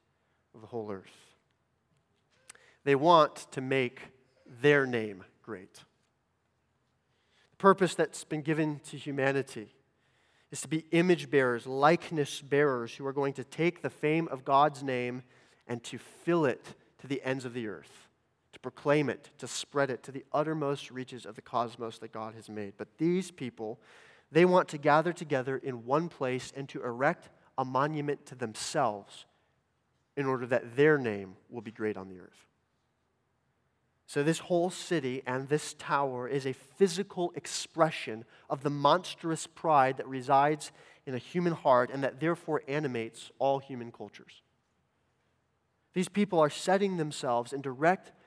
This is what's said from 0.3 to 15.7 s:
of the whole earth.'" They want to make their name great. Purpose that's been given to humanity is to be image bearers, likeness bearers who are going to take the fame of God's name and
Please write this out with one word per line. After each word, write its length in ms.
of 60
the 80
whole 240
earth.'" 420
They 100
want 560
to 100
make 400
their 220
name 400
great. 420
Purpose 340
that's 300
been 160
given 480
to 80
humanity 720
is 120
to 60
be 240
image 380
bearers, 360
likeness 720
bearers 540
who 120
are 60
going 220
to 100
take 380
the 80
fame 380
of 180
God's 360
name 400
and 160